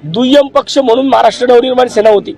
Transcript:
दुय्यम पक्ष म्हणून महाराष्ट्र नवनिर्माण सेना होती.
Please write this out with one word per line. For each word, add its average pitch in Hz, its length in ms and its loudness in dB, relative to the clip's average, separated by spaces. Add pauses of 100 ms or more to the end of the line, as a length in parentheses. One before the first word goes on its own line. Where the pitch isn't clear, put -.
दुय्यम 254 440 0
पक्ष - 280 -4
म्हणून 262 300 0
महाराष्ट्र 233 400 0
नवनिर्माण 247 400 2
सेना 220 220 0
होती. 202 280 0